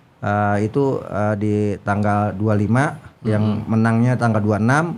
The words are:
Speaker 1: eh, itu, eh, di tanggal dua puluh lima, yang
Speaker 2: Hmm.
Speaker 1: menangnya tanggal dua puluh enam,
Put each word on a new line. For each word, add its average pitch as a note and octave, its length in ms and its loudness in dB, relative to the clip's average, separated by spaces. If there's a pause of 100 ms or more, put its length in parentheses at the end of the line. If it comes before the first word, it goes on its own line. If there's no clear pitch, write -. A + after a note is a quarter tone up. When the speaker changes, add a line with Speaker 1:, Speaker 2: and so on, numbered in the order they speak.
(200)
Speaker 1:
eh, G#2 440 0
itu, C3+ 380 -2
eh, G#2 340 -2
di G#2 180 -2 (280)
tanggal G#2 500 0
dua G#2 240 0
puluh G2+ 60 2
lima, A2+ 240 2 (360)
yang G#2+ 180 0
Speaker 2:
Hmm. G#2+ 300 0
Speaker 1:
menangnya A2+ 460 2
tanggal A2 240 0
dua G#2 180 2
puluh G#2+ 80 0
enam, C#3+ 200 2 (120)